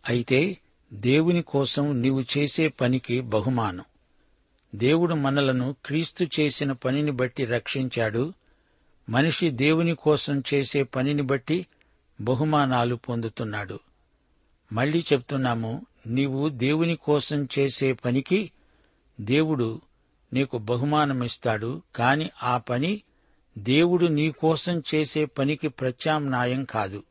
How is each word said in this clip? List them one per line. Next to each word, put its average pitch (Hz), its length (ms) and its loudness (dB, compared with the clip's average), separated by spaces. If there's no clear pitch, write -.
అయితే 131 480 0
దేవుని 151 480 2
కోసం 139 600 0
నీవు 135 220 2
చేసే 147 300 0
పనికి 127 540 0
బహుమానం. 110 640 -2
దేవుడు 160 400 2
మనలను 139 600 0
క్రీస్తు 160 420 -2
చేసిన 143 320 0
పనిని 135 400 -2
బట్టి 127 340 -2
రక్షించాడు. 120 880 -2
మనిషి 151 400 2
దేవుని 156 460 2
కోసం 147 480 0
చేసే 139 300 0
పనిని 139 380 -2
బట్టి 143 460 -2
బహుమానాలు 127 760 2
పొందుతున్నాడు. 110 840 -6
మళ్ళీ 151 400 0
చెప్తున్నాము, 120 720 -2
నీవు 135 420 0
దేవుని 156 460 0
కోసం 147 520 0
చేసే 135 340 0
పనికి 135 580 0
దేవుడు 123 600 0
నీకు 127 240 0
బహుమానమిస్తాడు, 123 1200 0
కాని 135 340 2
ఆ 123 140 2
పని 143 440 -2
దేవుడు 165 480 4
నీ 156 260 2
కోసం 160 520 0
చేసే 151 300 0
పనికి 143 420 -2
ప్రత్యామ్నాయం 131 960 -2
కాదు. 101 460 -4